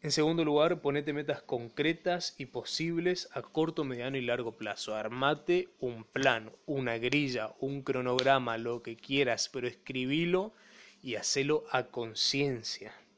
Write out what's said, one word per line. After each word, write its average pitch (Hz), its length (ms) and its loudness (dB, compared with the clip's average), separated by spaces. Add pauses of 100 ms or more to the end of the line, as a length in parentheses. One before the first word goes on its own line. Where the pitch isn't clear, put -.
En 151 60 0
segundo 160 340 4
lugar, 151 360 4
ponete 143 320 0
metas 147 280 -2
concretas 156 960 -2
y 139 80 -10
posibles 170 880 -2
a 127 80 -6
corto, 156 420 0
mediano 131 340 -4
y 131 40 -2
largo 120 300 0
plazo. 107 420 -6
Armate 139 760 0 (100)
un 117 240 -4
plan, 120 480 2 (160)
una 123 320 0
grilla, 123 600 0
un 139 220 -4
cronograma, 127 800 2
lo 117 240 -6
que 117 140 -10
quieras, 135 540 0
pero 120 160 -4
escribilo 165 840 0 (480)
y 123 140 -6
hacelo 143 560 0
a 123 160 0
conciencia. 117 1040 -2 (240)